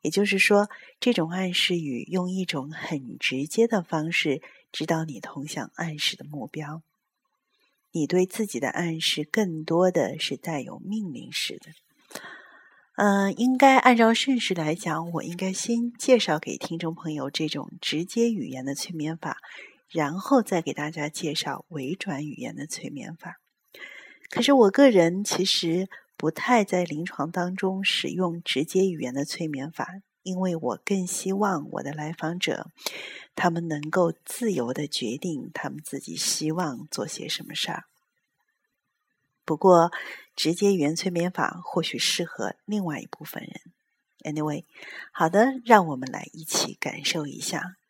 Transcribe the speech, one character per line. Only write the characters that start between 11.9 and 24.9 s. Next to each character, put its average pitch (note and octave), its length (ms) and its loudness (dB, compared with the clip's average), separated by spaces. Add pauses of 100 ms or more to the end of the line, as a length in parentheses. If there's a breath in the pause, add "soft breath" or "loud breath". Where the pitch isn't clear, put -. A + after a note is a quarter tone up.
呃， G3 380 4
应 B3+ 260 2
该 C4+ 180 10
按 B3+ 180 8
照 A3+ 200 6
顺 B3+ 260 2
序 G3 140 -2
来 D#3+ 200 0
讲， E3 380 -4
我 E3 100 -4
应 E3+ 140 -8
该 F#3+ 160 -4
先 A#3 400 -2
介 B3 260 6
绍 D#3+ 200 2
给 E2+ 180 -6
听 - 220 -8
众 E3+ 160 -2
朋 D#3+ 180 -6
友 C#3 160 -4
这 D#3 180 -4
种 D3 320 -6
直 D#3 280 -4
接 A#3 260 2
语 E3+ 160 -4
言 C3 160 -8
的 C#3 100 -4
催 - 180 -8
眠 D#3 220 -4
法， D#3+ 220 -6 (540 loud breath)
然 E3 280 0
后 C4 220 4
再 F#3 220 0
给 C#3+ 100 -4
大 D3+ 180 -4
家 D#3 200 -6
介 D3+ 240 -6
绍 C3+ 340 -4
委 D3 260 -6
转 D3+ 320 -6
语 C#3+ 100 -8
言 - 200 -10
的 D3 100 -10
催 - 220 -10
眠 - 260 -10
法。 - 240 -16 (920 loud breath)
可 - 100 -2
是 C#4 140 6
我 A3 160 10
个 C#4 200 10